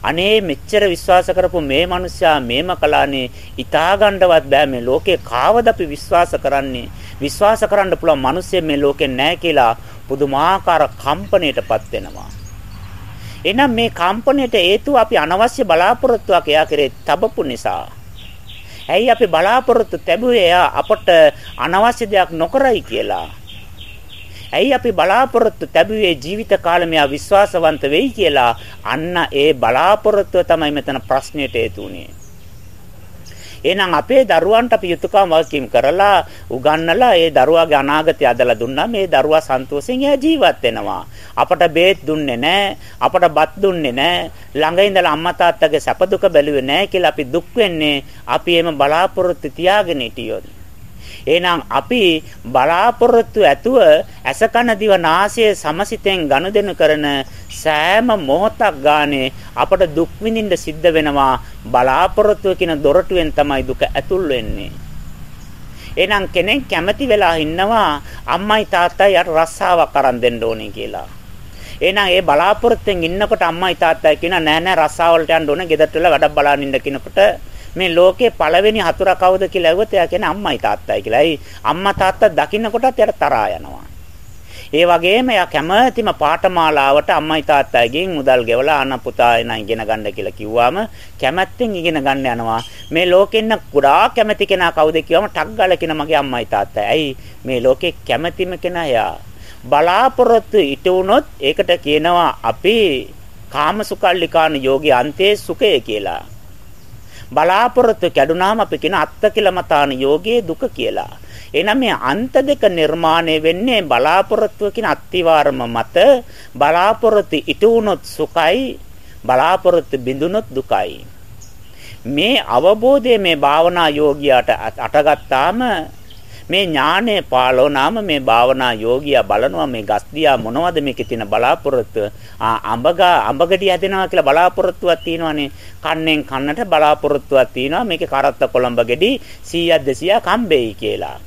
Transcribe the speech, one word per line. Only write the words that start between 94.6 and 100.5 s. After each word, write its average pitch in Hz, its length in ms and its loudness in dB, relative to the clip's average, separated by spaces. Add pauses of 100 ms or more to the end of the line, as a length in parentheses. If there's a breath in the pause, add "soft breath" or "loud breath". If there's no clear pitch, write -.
කවුද 160 280 2
කිව්වම 170 280 0
ටක් 156 280 -6
ගාලා 185 220 2
කියන 160 180 -4
"මගේ 151 240 0
අම්මයි 127 260 -4
තාත්තයි." 104 400 -2
ඇයි? 139 320 -2 (240 loud breath)
මේ 127 180 -4
ලෝකේ 135 420 0
කැමැතිම 175 560 -4
කෙනා 175 280 -6
එයා. 110 300 0 (480 loud breath)
බලාපොරොත්තු 214 1000 2